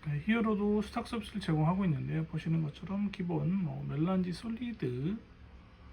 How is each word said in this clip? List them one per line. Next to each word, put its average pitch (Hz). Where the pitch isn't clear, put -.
네, 147
히어로도 208
스탁 226
서비스를 220
제공하고 165
있는데요. 147
보시는 160
것처럼 190
기본, 170
뭐, 143
멜란지 175
솔리드 220